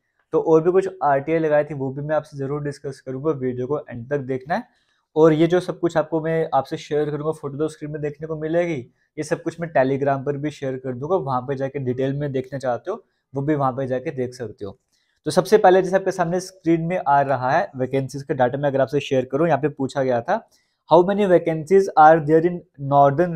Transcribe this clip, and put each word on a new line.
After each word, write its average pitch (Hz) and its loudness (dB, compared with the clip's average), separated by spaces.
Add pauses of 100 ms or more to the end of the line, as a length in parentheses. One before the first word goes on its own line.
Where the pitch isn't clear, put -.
(320)
तो - 2
और 160 4
भी 175 2
कुछ 190 2 (160)
आरटीआई 143 2
लगाई 151 2
थी, 151 -10
वो 135 -6
भी 143 -8
मैं 151 -2
आपसे 147 -6
ज़रूर 139 -6
डिस्कस 143 -10
करूँगा, 131 -6
वीडियो 127 -4
को 143 -4
एंड 120 -14
तक 147 -2
देखना 131 -6
है। 233 -4 (520)
और 156 8
ये 160 4
जो 175 2
सब 175 -6
कुछ 165 -2
आपको 156 0
मैं 160 -2
आपसे 151 -2
शेयर 151 -4
करूँगा, 147 -4
फोटो 143 -10
तो 156 -2
स्क्रीन 151 -12
में 151 -8
देखने 151 -8
को 160 -8
मिलेगी, 165 -2 (400)
ये 151 -6
सब 160 -4
कुछ 165 -8
मैं 165 -6
Telegram 135 0
पर 143 -2
भी 147 -4
शेयर 131 -6
कर 131 -8
दूँगा, 147 -2
वहाँ 131 -2
पे 135 -6
जाके 139 -6
डिटेल 131 -2
में 143 -4
देखना 135 -6
चाहते 127 -6
हो 226 -10 (300)
वो 139 -4
भी 151 0
वहाँ 135 0
पे 135 -6
जाके 127 -4
देख 123 -6
सकते 107 -12
हो। 98 -12 (500)
तो 151 -4
सबसे 180 4
पहले 185 6
जैसे 180 0
आपके 190 -4
सामने 175 -2
स्क्रीन 165 -2
में 175 -2
आ 139 2
रहा 131 -2
है 175 0
वैकेंसीज 135 -4
का 156 -6
डेटा, 135 0
मैं 143 0
अगर 135 2
आपसे 135 0
शेयर 131 -2
करूँ, 151 2
यहाँ 143 2
पे 147 0
पूछा 135 -4
गया 123 0
था, 202 -4 (440)
"How 175 8
many 202 0
vacancies 170 4 (120)
are 160 10
there 160 4
in 175 -4 (300)
Northern 143 4